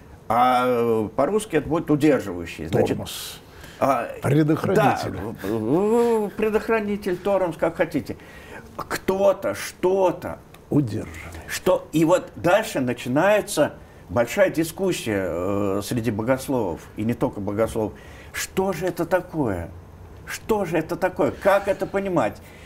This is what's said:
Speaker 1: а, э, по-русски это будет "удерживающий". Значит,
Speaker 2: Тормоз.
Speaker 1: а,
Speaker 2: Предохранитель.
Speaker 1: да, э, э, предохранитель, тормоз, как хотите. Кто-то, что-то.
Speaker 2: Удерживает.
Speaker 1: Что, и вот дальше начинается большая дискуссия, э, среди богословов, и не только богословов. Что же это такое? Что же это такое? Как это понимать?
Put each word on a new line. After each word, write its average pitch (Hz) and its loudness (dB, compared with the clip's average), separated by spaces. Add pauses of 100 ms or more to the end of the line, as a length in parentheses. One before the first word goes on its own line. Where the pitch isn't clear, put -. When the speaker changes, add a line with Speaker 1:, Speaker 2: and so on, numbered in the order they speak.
(280)
Speaker 1:
а, 123 4
э, 117 2
по-русски 160 0
это 127 0
будет 160 -2
"удерживающий". 98 0
Значит, - 2
Speaker 2:
Тормоз. - -10 (400)
Speaker 1:
а, 127 2 (140)
Speaker 2:
Предохранитель. 156 2
Speaker 1:
да, 180 2 (420)
э, 95 -6
э, 208 2
предохранитель, 208 0
тормоз, 185 0
как 165 0
хотите. 139 -2 (640)
Кто-то, 190 0
что-то. 180 0 (300)
Speaker 2:
Удерживает. 110 0 (300)
Speaker 1:
Что, - 0
и 156 4
вот 175 4
дальше 180 2
начинается 143 2 (360)
большая 156 2
дискуссия, 156 0
э, 98 0
среди 117 -2
богословов, 110 -2 (160)
и 107 -4
не 117 0
только 123 -2
богословов. 107 -2 (380)
Что - -2
же 160 -4
это 170 -2
такое? 139 0 (560)
Что - -2
же 170 -2
это 165 -2
такое? 175 0
Как 196 2
это 190 -2
понимать? 180 0 (280)